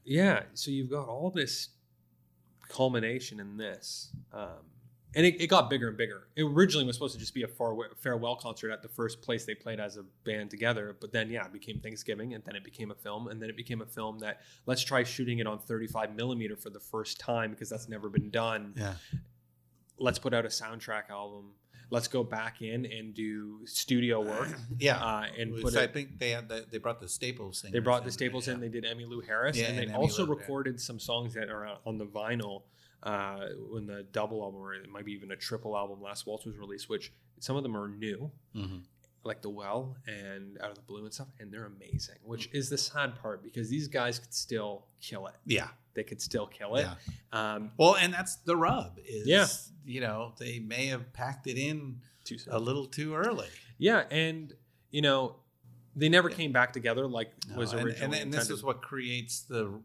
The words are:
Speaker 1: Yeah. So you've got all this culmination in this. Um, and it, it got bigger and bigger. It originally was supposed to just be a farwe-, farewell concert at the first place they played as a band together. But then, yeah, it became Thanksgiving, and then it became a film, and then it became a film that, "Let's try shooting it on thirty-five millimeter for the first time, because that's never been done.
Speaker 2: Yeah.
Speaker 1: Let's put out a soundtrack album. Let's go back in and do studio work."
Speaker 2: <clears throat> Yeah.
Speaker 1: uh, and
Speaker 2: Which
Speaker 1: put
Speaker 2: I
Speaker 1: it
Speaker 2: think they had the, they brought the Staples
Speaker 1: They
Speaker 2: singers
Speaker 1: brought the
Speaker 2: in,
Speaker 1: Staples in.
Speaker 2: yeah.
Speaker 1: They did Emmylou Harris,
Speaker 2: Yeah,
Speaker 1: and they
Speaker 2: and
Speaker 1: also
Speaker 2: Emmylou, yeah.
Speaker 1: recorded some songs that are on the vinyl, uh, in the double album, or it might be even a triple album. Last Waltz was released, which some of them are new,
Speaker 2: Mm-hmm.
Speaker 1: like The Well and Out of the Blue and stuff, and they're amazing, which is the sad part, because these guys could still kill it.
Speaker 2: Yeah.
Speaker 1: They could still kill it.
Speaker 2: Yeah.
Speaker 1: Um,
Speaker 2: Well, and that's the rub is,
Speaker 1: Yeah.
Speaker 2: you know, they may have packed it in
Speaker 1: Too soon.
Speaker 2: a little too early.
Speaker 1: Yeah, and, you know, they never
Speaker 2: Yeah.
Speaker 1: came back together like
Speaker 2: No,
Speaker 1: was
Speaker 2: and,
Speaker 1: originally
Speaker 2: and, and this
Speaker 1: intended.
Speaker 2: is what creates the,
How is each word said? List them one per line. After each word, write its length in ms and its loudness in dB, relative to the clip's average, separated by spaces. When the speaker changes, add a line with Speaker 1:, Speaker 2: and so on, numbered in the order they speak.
Speaker 1:
Yeah. 380 6
So 160 -4
you've 220 -2
got 180 -2
all 220 -2
this 380 0
culmination 720 2
in 180 -10
this. 540 -8
Um, 360 -10
and 100 8
it, 160 6
it 60 2
got 240 8
bigger 160 2
and 100 -4
bigger. 380 -2
It 80 2
originally 420 8
was 100 0
supposed 200 -4
to 40 -8
just 140 -8
be 80 -2
a 60 0
farwe-, 500 -2
farewell 380 0
concert 360 -8
at 120 -6
the 60 -16
first 340 -4
place 200 0
they 120 -4
played 240 -6
as 180 -6
a 60 -12
band 280 -2
together. 500 0
But 100 -10
then, 200 0
yeah, 140 -2
it 60 -12
became 280 -8
Thanksgiving, 560 -6
and 80 -12
then 120 -10
it 80 -10
became 280 -10
a 40 -12
film, 320 -8
and 140 -8
then 80 -6
it 80 -10
became 240 -4
a 60 -10
film 320 -6
that, 220 -6
"Let's 160 2
try 200 6
shooting 360 0
it 80 2
on 100 0
thirty-five 580 -4
millimeter 400 -2
for 140 -10
the 100 -14
first 400 -4
time, 300 2
because 220 -8
that's 180 -8
never 180 -6
been 220 4
done. 480 0
Speaker 2:
Yeah. 160 -2
Speaker 1:
Let's 220 2
put 140 2
out 120 4
a 40 -6
soundtrack 600 -4
album. 420 -10
Let's 160 2
go 160 2
back 380 -4
in 240 -2
and 280 -8
do 520 -6
studio 560 4
work." 280 0
Speaker 2:
<clears throat> 160 -6
Yeah. 240 4
Speaker 1:
uh, 220 0
and 160 -2
Speaker 2:
Which 100 -2
Speaker 1:
put 120 4
Speaker 2:
I 100 8
Speaker 1:
it 80 -4
Speaker 2:
think 260 -6
they 100 2
had 180 -2
the, 240 -6
they 60 -6
brought 240 -2
the 80 -10
Staples 540 -6
Speaker 1:
They 60 -12
Speaker 2:
singers 140 2
Speaker 1:
brought 200 4
the 60 -6
Speaker 2:
in, 40 -4
Speaker 1:
Staples 340 -2
in. 140 -2
Speaker 2:
yeah. 80 -4
Speaker 1:
They 100 -4
did 60 -4
Emmylou 400 -6
Harris, 320 2
Speaker 2:
Yeah, 120 4
Speaker 1:
and 100 0
they 60 0
Speaker 2:
and 100 -4
Speaker 1:
also 300 4
Speaker 2:
Emmylou, 100 0
yeah. 60 -
Speaker 1:
recorded 380 -2
some 200 -8
songs 340 -2
that 160 -4
are 360 -8
on 120 -4
the 80 -6
vinyl, 560 -4
uh, 440 -4
in 100 -6
the 240 -10
double 320 -2
album, 180 -8
or 120 -10
it 160 -12
might 160 -12
be 80 -8
even 180 -10
a 40 -4
triple 400 -6
album. 260 -4
Last 240 -10
Waltz 200 -8
was 120 -10
released, 320 -12
which 220 -4
some 160 -2
of 80 0
them 120 -2
are 140 -4
new, 400 -6
Speaker 2:
Mm-hmm. 220 -4
Speaker 1:
like 180 -4
The 80 -8
Well 460 -4
and 540 -10
Out 80 -4
of 60 -10
the 60 -18
Blue 240 -12
and 80 -10
stuff, 140 -10
and 120 -14
they're 140 -10
amazing, 580 -6
which 300 -8
is 160 0
the 80 0
sad 440 0
part, 220 -6
because 260 -4
these 180 -2
guys 320 0
could 140 -14
still 520 -4
kill 260 -10
it. 80 -14
Speaker 2:
Yeah. 240 4
Speaker 1:
They 100 -2
could 180 -10
still 260 -2
kill 280 -6
it. 100 6
Speaker 2:
Yeah. 100 -6
Speaker 1:
Um, 220 -6
Speaker 2:
Well, 180 12
and 180 6
that's 240 -2
the 200 2
rub 480 2
is, 220 -4
Speaker 1:
Yeah. 200 10
Speaker 2:
you 160 -4
know, 360 0
they 220 -4
may 280 0
have 260 -2
packed 340 -4
it 100 -2
in 440 -2
Speaker 1:
Too 120 -8
soon. 160 -6
Speaker 2:
a 60 2
little 260 2
too 300 -4
early. 320 0
Speaker 1:
Yeah, 340 6
and, 420 2
you 100 2
know, 360 6
they 140 6
never 200 10
Speaker 2:
Yeah. 60 -2
Speaker 1:
came 160 0
back 220 6
together 340 2
like 240 -2
Speaker 2:
No, 100 -10
Speaker 1:
was 140 2
Speaker 2:
and, 140 2
Speaker 1:
originally 200 -2
Speaker 2:
and, 80 0
and 100 -2
this 80 2
Speaker 1:
intended. 140 0
Speaker 2:
is 80 -8
what 180 0
creates 600 -4
the, 420 -2